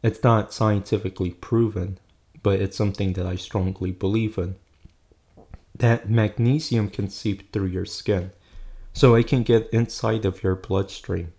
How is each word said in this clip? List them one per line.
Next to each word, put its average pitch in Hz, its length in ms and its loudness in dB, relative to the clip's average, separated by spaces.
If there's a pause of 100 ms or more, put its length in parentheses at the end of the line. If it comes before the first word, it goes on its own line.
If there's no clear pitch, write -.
it's - 200 0
not 113 300 4
scientifically 98 760 0
proven, 104 680 -2 (440)
but 98 180 2
it's 98 160 -2
something 98 380 0
that 90 120 -4
I 92 80 -4
strongly 92 560 -4
believe 107 460 -2
in, 92 200 -4 (1160)
that 117 360 2
magnesium 117 800 2
can 101 180 -6
seep - 420 -6
through 98 180 -2
your 92 180 -4
skin. 92 440 -4 (640)
So 123 220 6
it 117 120 4
can 127 160 2
get 113 300 2
inside 110 540 0
of 92 160 -2
your 95 120 2
bloodstream 92 840 -4